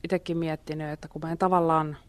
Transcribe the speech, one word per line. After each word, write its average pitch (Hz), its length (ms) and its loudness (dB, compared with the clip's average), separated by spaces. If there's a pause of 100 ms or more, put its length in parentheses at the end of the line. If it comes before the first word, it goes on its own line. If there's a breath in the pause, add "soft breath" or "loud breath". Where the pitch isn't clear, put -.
itekin 175 320 -2
miettinyt, 156 540 -4
että 156 180 -10
kun 156 160 -12
mä 165 80 -4
en 170 60 -4
tavallaan, 165 580 4 (120)